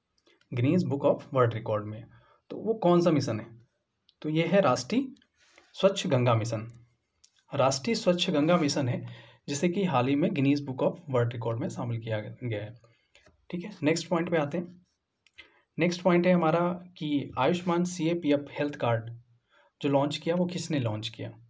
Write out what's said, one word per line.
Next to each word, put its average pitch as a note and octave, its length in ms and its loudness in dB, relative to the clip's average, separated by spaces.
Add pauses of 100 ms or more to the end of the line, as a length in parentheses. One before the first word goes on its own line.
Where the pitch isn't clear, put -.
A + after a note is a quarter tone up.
(540)
गिनीज C#3+ 300 2
बुक C#3 220 -2
of - 280 0
वर्ल्ड B2 200 4
रिकॉर्ड G#2+ 320 -4
में, G#2+ 220 -12 (420)
तो - 80 -10
वो G#3+ 160 -2
कौन F3 280 4
सा F3 100 4
मिशन A#2 280 0
है? - 280 -18 (540)
तो D3+ 80 -6
ये D#3+ 180 0
है F#3+ 140 6
राष्ट्रीय F3 460 2 (640)
स्वच्छ F#3+ 340 2
गंगा B2 280 4
मिशन। A2 520 -6 (680)
राष्ट्रीय C3 400 2
स्वच्छ F3 340 0
गंगा D#3 280 4
मिशन C#3+ 300 0
है F3 200 -4 (400)
जिसे D3 220 0
कि G3 140 0
हाल C3 240 2
ही C#3+ 80 2
में F#3 180 2
गिनीज C#3 320 2
बुक B2+ 180 -4
of - 260 -2
वर्ल्ड A#2+ 240 0
रिकॉर्ड A#2 260 -6
में F3 100 -4
शामिल A#2 300 -6
किया A2 200 -6
गया G#2+ 440 -8
है। G#2 120 -14 (760)
ठीक F3 120 -8
है, - 80 -12 (120)
नेक्स्ट D#3+ 240 0
पॉइंट E3+ 220 -2
पे E3+ 80 0
आते C#3+ 200 -2
हैं। - 280 -10 (920)
नेक्स्ट F3 220 0
पॉइंट F3 260 4
है F3+ 60 6
हमारा E3+ 400 2 (240)
कि D3 400 -2
आयुष्मान F3 460 2
सीएपीएफ़ D#3 580 0
हेल्थ D3 340 -6
कार्ड A#2 420 -2 (640)
जो D3 80 0
लॉन्च C#3 280 2
किया, E3 180 -2
वो F3+ 100 2
किसने E3 340 -4
लॉन्च A2 300 -4
किया? - 300 -12 (100)